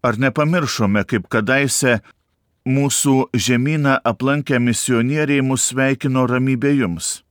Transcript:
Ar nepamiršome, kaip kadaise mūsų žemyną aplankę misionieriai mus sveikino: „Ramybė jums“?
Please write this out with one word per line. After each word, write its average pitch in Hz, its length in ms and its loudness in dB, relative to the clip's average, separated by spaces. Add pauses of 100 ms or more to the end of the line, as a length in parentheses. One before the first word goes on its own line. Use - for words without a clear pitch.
Ar 117 160 -2
nepamiršome, 131 880 0
kaip 101 240 -4
kadaise 123 720 0 (640)
mūsų 135 640 2
žemyną 135 720 0
aplankę 131 560 -2
misionieriai 131 840 0
mus 131 300 -2
sveikino: 131 560 0
„Ramybė 131 480 0
jums“? 90 540 -4